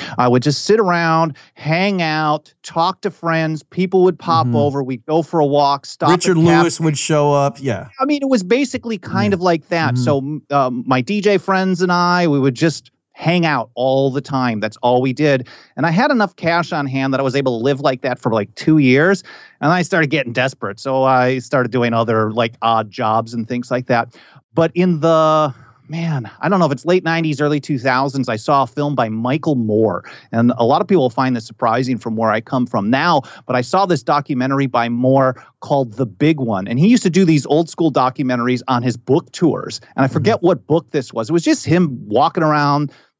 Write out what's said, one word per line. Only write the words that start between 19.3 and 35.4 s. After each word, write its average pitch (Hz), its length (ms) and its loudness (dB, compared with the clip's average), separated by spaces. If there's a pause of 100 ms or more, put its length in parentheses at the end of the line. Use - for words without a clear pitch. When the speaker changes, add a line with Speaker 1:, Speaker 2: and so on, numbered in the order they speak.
Speaker 1:
And 147 120 0
I 180 120 0
started 160 260 0
getting 131 240 -4
desperate. 123 460 -4
So 131 240 -2
I 131 340 2
started 123 340 -2
doing 120 220 0
other, 110 380 0
like, 117 320 -2
odd 113 260 0
jobs 113 460 -2
and 110 120 -6
things 123 220 -6
like 127 180 -4
that. 120 280 -2 (380)
But 165 220 2
in 180 240 2
the, 156 540 2 (340)
man, 151 420 -6 (120)
I 160 80 -2
don't 196 100 2
know 170 60 2
if 139 80 0
it's 131 120 -8
late 180 200 2
nineties, 165 340 -2
early 147 220 0
two 147 180 -4
thousands, 131 480 -2
I 117 80 -2
saw 139 280 0
a 123 40 -4
film 147 280 -4
by 123 120 0
Michael 127 480 -2
Moore. 107 480 0 (300)
And 117 240 4
a 117 80 2
lot 147 160 2
of 202 80 -4
people 147 200 4
find 131 280 -2
this 110 80 -10
surprising 123 520 -2
from 110 200 -6
where 110 140 2
I 110 100 0
come 123 240 -2
from 104 240 -2
now, 147 320 2 (240)
but 123 100 -2
I 127 60 2
saw 185 240 0
this 170 180 0
documentary 139 640 -2
by 117 220 0
Moore 131 520 2 (200)